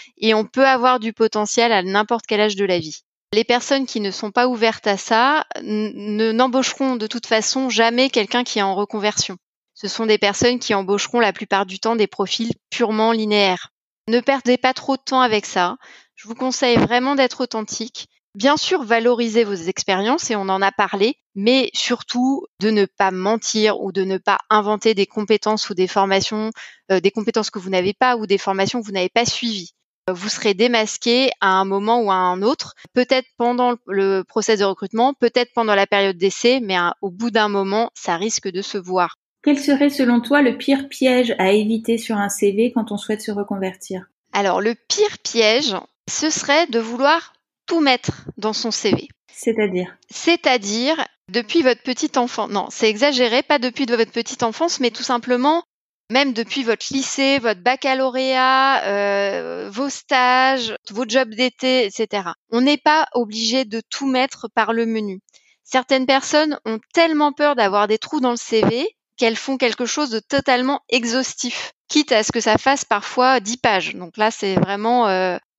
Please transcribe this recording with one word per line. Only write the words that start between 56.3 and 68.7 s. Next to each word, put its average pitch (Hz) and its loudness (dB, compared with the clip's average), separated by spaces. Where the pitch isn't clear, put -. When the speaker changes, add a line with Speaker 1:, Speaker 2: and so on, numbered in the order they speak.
Speaker 1:
depuis 233 -4
votre 220 -2
lycée, 269 0
votre 214 -2
baccalauréat, 262 0
euh, 196 -2
vos 254 -4
stages, 254 0
vos 226 -6
jobs 226 0
d'été, 254 0
et 202 -4
cetera. 196 -6
On 233 0
n'est 285 4
pas 311 2
obligé 226 -2
de 220 -6
tout - -6
mettre 254 -2
par 226 0
le 226 0
menu. 214 -4
Certaines 262 0
personnes 294 2
ont 220 -4
tellement 302 4
peur 294 0
d'avoir 208 2
des 220 0
trous - -6
dans 247 2
le 240 -4
C 220 0
V 240 2